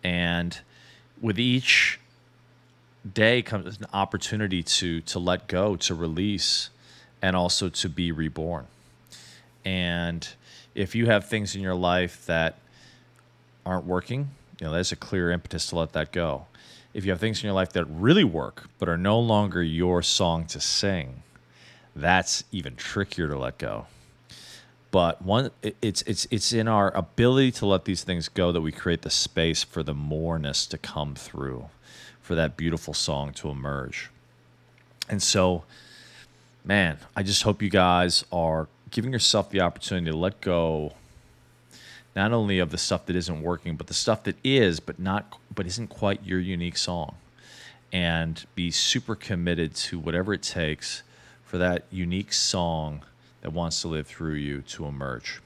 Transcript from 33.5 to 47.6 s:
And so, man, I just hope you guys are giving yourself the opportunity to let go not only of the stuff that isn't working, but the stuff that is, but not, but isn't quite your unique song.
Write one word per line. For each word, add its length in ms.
And 160
so, 400
man, 320
I 80
just 200
hope 180
you 80
guys 640
are 340
giving 240
yourself 360
the 120
opportunity 500
to 60
let 240
go 520
not 180
only 260
of 120
the 60
stuff 280
that 100
isn't 260
working, 340
but 120
the 60
stuff 300
that 200
is, 360
but 200
not, 380
but 120
isn't 220
quite 380
your 140
unique 380
song. 380